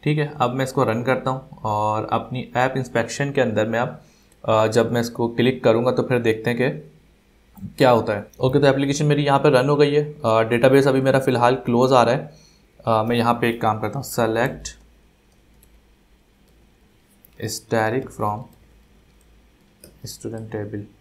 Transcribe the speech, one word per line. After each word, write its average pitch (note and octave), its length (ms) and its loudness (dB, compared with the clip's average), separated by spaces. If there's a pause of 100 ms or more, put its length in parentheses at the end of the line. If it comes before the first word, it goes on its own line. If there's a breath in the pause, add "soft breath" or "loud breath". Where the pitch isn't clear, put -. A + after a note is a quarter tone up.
ठीक D3+ 160 0
है। C#3+ 220 -4
अब B2 140 0
मैं C3+ 100 -2
इसको C3 200 -2
रन A2 180 -2
करता B2+ 280 -2
हूँ - 340 -10
और G#2+ 480 -2
अपनी A#2+ 340 -6 (100)
ऐप B2+ 200 0
इंस्पेक्शन B2+ 560 -4
के C#3 80 0
अंदर A2+ 280 0
मैं A2+ 100 -2
अब, C#3 220 -4 (440 soft breath)
अ, A2 220 2
जब A2+ 260 2
मैं A#2+ 80 0
इसको A#2 280 -4
क्लिक A#2 360 -2
करूँगा A#2+ 280 4
तो A#2+ 100 0
फिर B2 160 0
देखते A#2 320 0
हैं A#2+ 80 -4
कि - 1080 -8 (100)
क्या C3 120 6
होता A2+ 240 2
है। G2+ 120 -8 (140)
ओके, C3 180 0
तो C#3 80 2
एप्लीकेशन C#3 400 0
मेरी D3 180 2
यहाँ C#3 140 2
पे D3 120 4
रन C3 180 4
हो D3 80 2
गई C#3+ 160 4
है। D3 120 2
अ, A2+ 380 0
डेटाबेस C3 460 4
अभी C3 120 2
मेरा C3 200 2
फ़िलहाल B2 340 2 (100)
क्लोज B2 280 2
आ B2 100 8
रहा A#2 120 2
है। D3+ 160 -6 (560 soft breath)
अ, A2 160 2
मैं A#2 140 0
यहाँ A#2 180 2
पे A#2 140 0
एक A#2 140 -4
काम A2 180 -2
करता G#2+ 180 -6
हूँ, C3+ 80 -8
select A2+ 680 -2 (2750)
static A2 640 -4
from G#2+ 320 -6 (1600)
student A2 460 -12
table G#2 320 -8 (160)